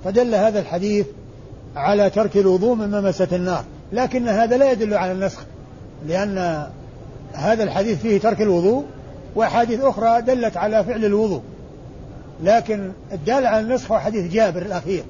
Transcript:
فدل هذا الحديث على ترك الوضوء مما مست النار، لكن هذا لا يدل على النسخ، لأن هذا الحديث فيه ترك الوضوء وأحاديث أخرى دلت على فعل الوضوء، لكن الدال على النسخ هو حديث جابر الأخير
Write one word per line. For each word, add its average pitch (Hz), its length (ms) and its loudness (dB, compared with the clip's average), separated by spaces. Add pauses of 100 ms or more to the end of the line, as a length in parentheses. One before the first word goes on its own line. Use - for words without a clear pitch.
فدل 226 300 2
هذا 208 260 4
الحديث 196 460 0 (680)
على 196 340 4
ترك 208 260 2
الوضوء 190 380 6
مما 208 260 -2
مست 190 320 0
النار، 180 320 -2 (280)
لكن 240 360 0
هذا 226 280 2
لا 269 160 6
يدل 214 220 0
على 185 180 0
النسخ، 190 320 -4 (640)
لأن 175 580 -2 (680)
هذا 214 300 0
الحديث 190 380 0
فيه 208 200 2
ترك 208 220 2
الوضوء 208 420 2 (500)
وأحاديث 226 460 2
أخرى 233 420 2
دلت 233 340 0
على 208 280 2
فعل 220 200 -2
الوضوء، 202 380 2 (1000)
لكن 214 460 2 (220)
الدال 226 340 0
على 220 140 4
النسخ 226 320 -2
هو 220 60 4
حديث 196 340 -2
جابر 185 300 2
الأخير 175 480 -4